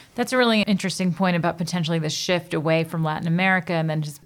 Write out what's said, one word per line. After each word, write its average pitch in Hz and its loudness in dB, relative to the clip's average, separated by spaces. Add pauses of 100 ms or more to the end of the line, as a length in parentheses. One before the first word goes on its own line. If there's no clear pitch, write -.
(140)
That's 240 -4
a 254 2
really 233 4
interesting 185 0
point 180 0
about 170 0
potentially 170 -2
the 156 -2
shift 170 -2
away 160 2
from 165 -4
Latin 156 -2
America 180 2
and 160 0
then 156 0
just 147 -10